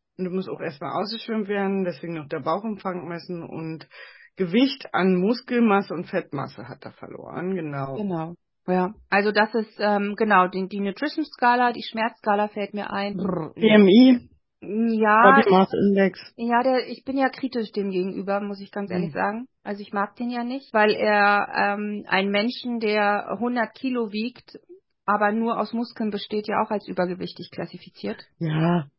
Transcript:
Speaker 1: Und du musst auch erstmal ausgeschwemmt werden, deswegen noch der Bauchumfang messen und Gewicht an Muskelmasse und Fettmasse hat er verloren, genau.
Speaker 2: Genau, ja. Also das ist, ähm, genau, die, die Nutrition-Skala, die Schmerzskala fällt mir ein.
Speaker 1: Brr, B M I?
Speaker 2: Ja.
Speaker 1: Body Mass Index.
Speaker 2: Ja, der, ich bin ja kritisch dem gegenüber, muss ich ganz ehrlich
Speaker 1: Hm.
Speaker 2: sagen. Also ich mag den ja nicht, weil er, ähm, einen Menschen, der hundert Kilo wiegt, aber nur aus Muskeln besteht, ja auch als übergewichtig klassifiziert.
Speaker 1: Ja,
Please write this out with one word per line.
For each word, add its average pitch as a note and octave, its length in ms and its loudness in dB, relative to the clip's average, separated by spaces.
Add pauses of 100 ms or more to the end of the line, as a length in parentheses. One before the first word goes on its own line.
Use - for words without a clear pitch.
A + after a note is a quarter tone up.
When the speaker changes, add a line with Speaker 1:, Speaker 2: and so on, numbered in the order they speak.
(180)
Speaker 1:
Und F#3 80 -6
du F3 60 -8
musst F#3 180 -6
auch - 100 -10
erstmal D#3 400 -10
ausgeschwemmt A3 480 -6
werden, G3 380 -2
deswegen E3+ 300 -8
noch D3+ 120 -10
der D#3+ 120 -6
Bauchumfang F3+ 680 -6
messen E3+ 360 -10
und D#3+ 440 -10 (480)
Gewicht A3 580 0
an F#3 220 2
Muskelmasse G#3 800 2
und E3+ 140 -8
Fettmasse C#3 600 -8
hat - 160 -18
er - 100 -14
verloren, - 600 -10
genau. C#3+ 400 -6
Speaker 2:
Genau, E3+ 380 -6 (340)
ja. F3+ 260 0 (180)
Also G3+ 200 2
das G#3+ 220 2
ist, A3 260 -4
ähm, G#3 380 0
genau, F#3 300 4
die, F#3+ 200 -4
die G3+ 120 -8
Nutrition-Skala, B3 920 0
die A3 100 -10
Schmerzskala A3 640 -2
fällt G3+ 260 -8
mir G3+ 180 -6
ein. G3+ 260 -6
Speaker 1:
Brr, F3+ 360 -4
B A3 160 2
M G#3 180 10
I? B3 420 8 (320)
Speaker 2:
Ja. A3 760 4
Speaker 1:
Body A3 160 4
Mass F#3+ 220 6
Index. F#3+ 460 2 (180)
Speaker 2:
Ja, A#3 260 0
der, B3+ 240 0
ich A#3+ 160 -12
bin C4+ 140 -6
ja C4 120 2
kritisch A#3+ 440 -6
dem G3+ 180 -2
gegenüber, F#3+ 480 -2
muss G3+ 220 -8
ich G3 100 -18
ganz G3+ 200 -8
ehrlich F3 220 -4
Speaker 1:
Hm. - 0 -
Speaker 2:
sagen. G#3 320 -4 (180)
Also G3+ 180 -10
ich G3+ 120 -16
mag G3+ 220 -4
den A#3+ 140 -6
ja A#3+ 140 -6
nicht, B3+ 300 -10
weil G#3+ 180 4
er, G3+ 840 2
ähm, G#3 300 -6
einen G3 240 0
Menschen, A#3 480 -2
der G#3 600 0
hundert A#3+ 360 -2
Kilo B3 360 -4
wiegt, A3 460 -8 (480)
aber G#3 280 2
nur A3+ 260 -2
aus G#3 140 -4
Muskeln A#3 380 -4
besteht, G#3 360 -6
ja G#3 180 0
auch - 60 -6
als G3+ 160 -4
übergewichtig F3+ 640 -6
klassifiziert. - 720 -12 (180)
Speaker 1:
Ja, D#3+ 460 0 (140)